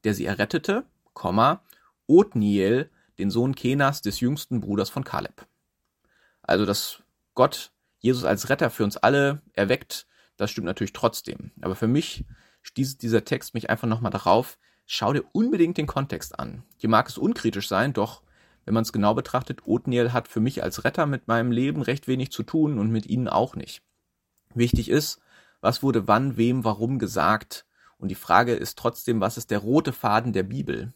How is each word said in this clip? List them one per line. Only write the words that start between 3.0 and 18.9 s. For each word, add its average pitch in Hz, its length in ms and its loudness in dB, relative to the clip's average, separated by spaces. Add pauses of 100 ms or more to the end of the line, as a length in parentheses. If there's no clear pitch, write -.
den 98 100 0
Sohn 123 260 0
Kenas, 139 460 0
des - 200 -4
jüngsten 127 400 -2
Bruders 101 280 2
von 135 140 -6
Kaleb.“ - 420 -6 (960)
Also, 98 240 2
dass - 380 -6 (300)
Gott - 400 0 (260)
Jesus 123 240 0
als 95 240 0
Retter 135 220 0
für - 160 -2
uns 101 100 -2
alle 139 460 2 (100)
erweckt, - 560 -2 (300)
das 104 120 -4
stimmt 98 160 -6
natürlich 95 280 -4
trotzdem. - 580 -4 (100)
Aber 92 140 -4
für 110 120 -2
mich 143 360 -2 (400)
stieß 135 340 -6
dieser 113 280 0
Text - 280 -6
mich 113 160 -6
einfach 117 180 -2
nochmal 113 240 -2
darauf, 104 460 2 (300)
schau 113 260 -2
dir 147 100 -2 (100)
unbedingt 185 440 2
den 151 80 -2
Kontext - 540 -6
an. - 240 -12 (140)
Hier 110 120 -2
mag 110 180 4
es - 120 -14
unkritisch 110 480 -2
sein, 120 260 0
doch - 300 -4 (420)
wenn 104 80 -2
man's 113 180 0